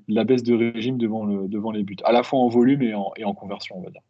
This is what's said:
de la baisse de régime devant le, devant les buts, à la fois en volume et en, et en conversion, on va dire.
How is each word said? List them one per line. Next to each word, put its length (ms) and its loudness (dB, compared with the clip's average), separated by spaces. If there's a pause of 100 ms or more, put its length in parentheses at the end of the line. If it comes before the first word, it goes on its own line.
de 60 0
la 100 2
baisse 180 2
de 120 2
régime 420 0
devant 300 -2
le, 200 -2
devant 240 -4
les 140 -4
buts, 200 -10
à 60 4
la 120 6
fois 180 0
en 80 4
volume 340 4
et 120 0
en, 220 -6
et 80 -10
en 100 -2
conversion, 440 -12
on 40 -12
va 80 -14
dire. 180 -20